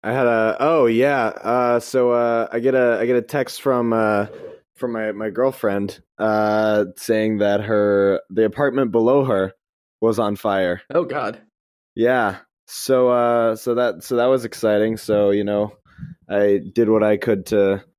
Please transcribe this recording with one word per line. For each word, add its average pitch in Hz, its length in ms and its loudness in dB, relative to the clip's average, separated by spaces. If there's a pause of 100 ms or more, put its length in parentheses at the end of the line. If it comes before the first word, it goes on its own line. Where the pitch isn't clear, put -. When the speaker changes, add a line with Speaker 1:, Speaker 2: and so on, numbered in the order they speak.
Speaker 1:
I 110 100 -4
had 131 140 0
a, 110 340 2
oh 147 260 2
yeah. 123 400 2
Uh, 120 540 0
so, 123 320 0
uh, 117 380 0
I 120 100 -4
get 131 140 0
a, 123 260 2
I 123 60 0
get 123 100 2
a 117 60 2
text 135 400 -6
from, 123 300 0
uh, 107 340 2 (500)
from 123 160 -6
my, 107 200 -6
my 107 180 -6
girlfriend, 104 720 -2 (180)
uh, 107 680 0 (100)
saying 110 420 -2
that 101 240 2
her, 101 580 2 (100)
the 110 140 2
apartment 127 480 0
below 123 320 4
her 98 280 0 (480)
was 113 180 0
on 104 180 -2
fire. 92 460 -2 (120)
Speaker 2:
Oh 170 100 0
God. 127 360 -8 (540)
Speaker 1:
Yeah. 113 420 0 (300)
So, 127 420 0
uh, 120 480 2
so 120 200 -4
that, 110 280 -2
so 123 120 -4
that 120 100 2
was 131 180 2
exciting. 110 540 0
So, 104 320 0
you 101 140 0
know, 104 280 -2 (560)
I 101 320 2 (120)
did 113 160 2
what 110 140 4
I 107 140 2
could 101 300 -2
to 101 360 2 (160)